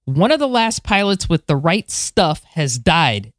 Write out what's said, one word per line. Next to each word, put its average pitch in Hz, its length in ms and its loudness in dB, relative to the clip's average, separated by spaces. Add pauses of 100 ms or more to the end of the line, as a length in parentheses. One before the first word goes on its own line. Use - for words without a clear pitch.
one 156 260 2
of 311 80 0
the 285 80 0
last 226 360 -2
pilots 202 440 0
with 165 200 0
the 147 100 2
right 170 340 -2
stuff - 520 -2 (100)
has 135 260 -4
died 120 600 0